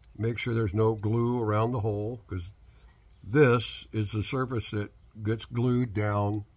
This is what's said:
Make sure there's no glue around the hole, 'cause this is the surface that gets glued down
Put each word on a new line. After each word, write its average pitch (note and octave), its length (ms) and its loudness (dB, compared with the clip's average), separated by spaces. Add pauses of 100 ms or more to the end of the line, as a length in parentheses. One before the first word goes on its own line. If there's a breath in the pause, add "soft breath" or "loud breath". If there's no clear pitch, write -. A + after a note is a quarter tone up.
(180)
Make A2+ 180 -2
sure A#2+ 160 -4
there's A2 220 0
no A2 200 4
glue A#2 460 0
around A2 300 2
the B2 100 -2
hole, G#2+ 460 -4
'cause F#2 240 -8 (760 soft breath)
this A#2+ 680 4
is A2 200 -4
the G#2+ 100 -2
surface B2+ 500 -4
that G#2 200 -4 (300)
gets A2 240 -4
glued B2 480 0
down G#2 500 0 (120)